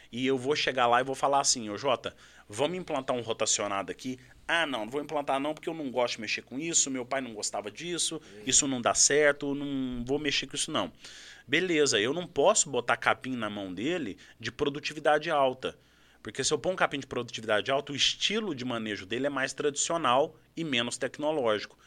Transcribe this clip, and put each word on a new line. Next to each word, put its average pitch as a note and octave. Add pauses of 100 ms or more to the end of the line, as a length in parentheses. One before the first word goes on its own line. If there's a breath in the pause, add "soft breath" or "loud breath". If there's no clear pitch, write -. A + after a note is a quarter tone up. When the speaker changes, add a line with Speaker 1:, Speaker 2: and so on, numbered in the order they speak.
Speaker 1:
e A#2+
eu C3+
vou C3
chegar C3
lá A#2+
e -
vou C3
falar C#3
assim, A#2+
"Ô G#2
Jota, A#2 (320 loud breath)
vamos C#3+
implantar C#3
um A#2+
rotacionado G2+
aqui?" B2+ (280 loud breath)
"Ah, E3
não, B2+
não A2
vou D3
implantar C#3+
não, D3
porque -
eu E3
não D#3
gosto A#2+
de A#2
mexer G#2+
com B2
isso, D#3+
meu B2+
pai C3+
não A#2+
gostava G#2
disso, E3
Speaker 2:
Uhum. -
Speaker 1:
isso C3+
não C3
dá A2+
certo, C#3+
não C3+
vou C#3
mexer D3
com C3+
isso -
não." A2 (560 loud breath)
Beleza, D3
eu A#2
não E3+
posso D#3+
botar A#2+
capim B2+
na A2+
mão G2+
dele A#2+ (220 loud breath)
de A2+
produtividade D3+
alta. C3 (460 soft breath)
Porque A2
se C#3
eu D3+
pôr F#3
um F#3
capim D#3+
de C3
produtividade A2
alta, C#3+
o C#3+
estilo G3+
de B2
manejo A2
dele A#2
é -
mais C3+
tradicional D3 (180 soft breath)
e E3
menos A#2+
tecnológico. C3